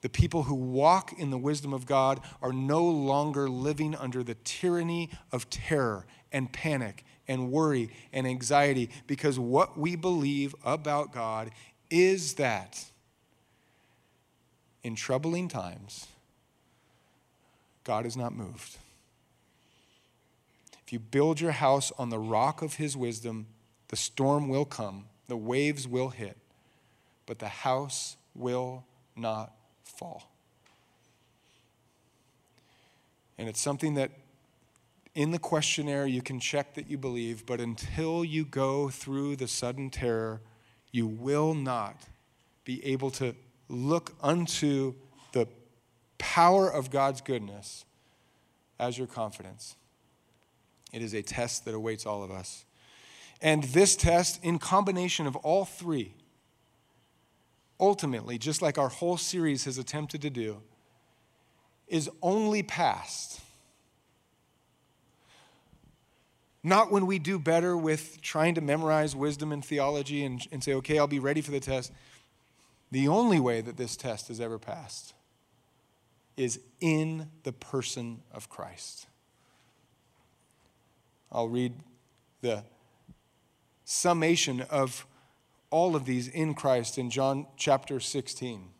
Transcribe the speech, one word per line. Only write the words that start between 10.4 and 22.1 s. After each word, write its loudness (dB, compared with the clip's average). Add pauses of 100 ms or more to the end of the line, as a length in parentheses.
about -2
God -4 (400)
is 4
that -2 (2000)
in -6
troubling -2
times, -10 (1800)
God 0
is -8
not -4
moved. -12 (2000)
If -12
you -6
build 2
your 0
house 2
on -2
the -2